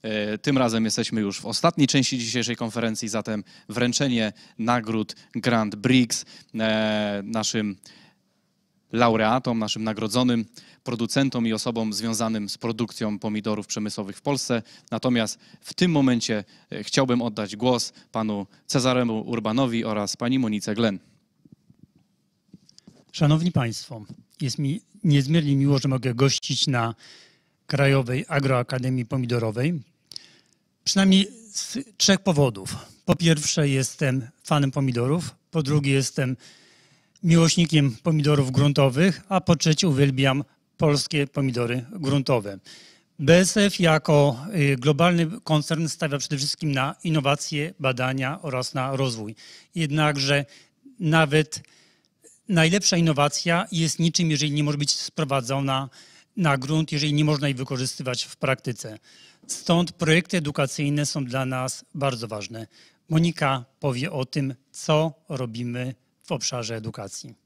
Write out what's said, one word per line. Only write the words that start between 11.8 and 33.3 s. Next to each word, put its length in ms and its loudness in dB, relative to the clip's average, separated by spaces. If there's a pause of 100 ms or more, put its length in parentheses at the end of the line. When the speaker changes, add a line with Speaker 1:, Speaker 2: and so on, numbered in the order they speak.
Speaker 1:
związanym 560 -4
z 100 -10
produkcją 600 -6
pomidorów 480 -6
przemysłowych 500 -8
w 60 -20
Polsce. 400 -2 (280)
Natomiast 480 -2 (220)
w 140 -18
tym 160 2
momencie, 540 0 (260)
e, 140 -10
chciałbym 380 0
oddać 340 -6
głos 360 0 (200)
panu 340 -4 (200)
Cezaremu 540 0
Urbanowi 640 -2
oraz 320 -4
pani 220 0
Monice 360 -2
Glen. 240 0 (2250)
Speaker 2:
Szanowni 400 2
Państwo, 520 -4 (360)
jest 180 -4
mi 220 -2 (240)
niezmiernie 520 4
miło, 220 4
że 100 -2
mogę 260 -2
gościć 520 0
na 280 0 (720)
Krajowej 600 2
Agroakademii 800 0
Pomidorowej. 720 -2 (1040)
Przynajmniej 440 4 (240)
z 260 -8 (180)
trzech 240 4
powodów. 560 2 (280)
Po 120 4
pierwsze, 520 2